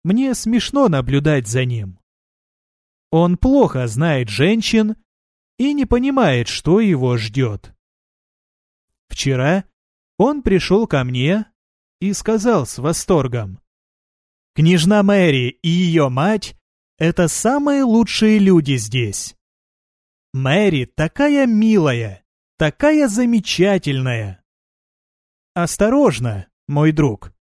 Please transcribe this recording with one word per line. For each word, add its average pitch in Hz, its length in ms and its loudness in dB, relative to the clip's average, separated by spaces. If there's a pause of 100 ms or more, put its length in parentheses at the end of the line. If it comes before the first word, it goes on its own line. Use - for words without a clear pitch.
Мне 247 300 0
смешно 247 560 0
наблюдать 139 580 0
за 123 160 -2
ним. 107 360 -8 (1120)
Он 175 260 2
плохо 254 500 2
знает 127 420 -2
женщин 214 680 0 (640)
и 277 140 0
не 285 120 -2
понимает, 240 640 0
что 175 320 0
его 131 380 2
ждет. 110 560 -6 (1300)
Вчера 135 580 -2 (520)
он 277 240 0
пришел 190 460 0
ко 139 160 0
мне 135 420 -2 (540)
и 196 140 -2
сказал 214 520 0
с - 140 -12
восторгом: 127 840 -2 (920)
"Княжна 175 480 4
Мэри 170 600 2
и 165 80 -4
ее 165 400 2
мать — 175 480 -4 (400)
это 165 320 0
самые 285 540 0
лучшие 220 540 2
люди 170 380 4
здесь. 107 580 -6 (1000)
Мэри 143 500 0
такая 277 640 0
милая, 160 800 0 (320)
такая 285 500 2
замечательная". 170 1400 -2 (1120)
"Осторожно, 170 920 0 (200)
мой 147 240 2
друг", — 151 400 -2 (120)